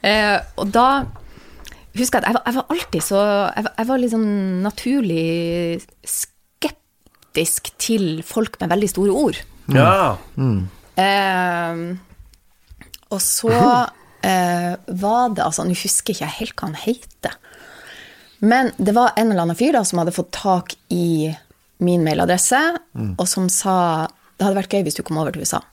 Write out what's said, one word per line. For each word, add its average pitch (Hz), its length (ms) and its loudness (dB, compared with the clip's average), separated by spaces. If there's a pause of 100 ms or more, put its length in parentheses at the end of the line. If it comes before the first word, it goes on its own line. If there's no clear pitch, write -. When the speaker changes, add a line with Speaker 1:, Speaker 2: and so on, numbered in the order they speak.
Speaker 1:
eh, 208 360 2 (160)
og 202 160 -4
da 262 340 4 (880)
husker 240 240 0
jeg - 40 -2
at - 20 0
jeg 226 100 2
var, - 100 0
jeg 240 100 -2
var 262 140 -2
alltid 302 320 -2
så, 202 540 2
jeg 214 80 -4
var, - 140 -4
jeg 226 100 -2
var 262 100 0
liksom 208 640 0
naturlig 170 1200 -2 (240)
skeptisk - 1700 -8
til 180 460 -2
folk - 380 -4
med 170 80 -4
veldig 196 200 2
store 196 220 0
ord. 240 260 0 (300)
Speaker 2:
Mm. 139 80 2
Speaker 3:
Ja. 156 420 4 (200)
Speaker 2:
Mm. 104 320 0 (260)
Speaker 1:
Eh, 180 1000 0 (1120)
og 196 120 -4
så, - 280 0 (400)
<laughs> - 340 -18
eh, 175 520 0 (120)
var 214 420 0
det, 202 140 -2
altså, 165 220 -2
nå 180 100 0
husker - 380 -4
ikke 160 120 -6
jeg 151 140 -10
helt - 160 -8
hva - 140 -8
han 151 60 -10
heter, - 580 -6 (1080)
men 240 360 4
det 208 160 2
var 240 220 4
en 220 160 2
eller 185 140 2
annen 170 100 0
fyr 254 160 2
da 240 120 2
som 175 160 0
hadde 170 120 0
fått 175 200 -6
tak 185 440 -2 (140)
i 165 440 0 (460)
min 175 240 4
mailadresse, 175 560 2 (340)
Speaker 2:
Mm. 107 240 -4
Speaker 1:
og 180 100 -2
som 185 220 0
sa, 175 580 0 (300)
«Det 190 80 0
hadde 196 120 2
vært 190 160 -4
gøy 202 100 2
hvis 151 120 -4
du - 80 -8
kom 160 140 -4
over 156 140 -2
til 180 100 -8
U - 40 -6
S - 80 -2
A. - 80 -2 (100)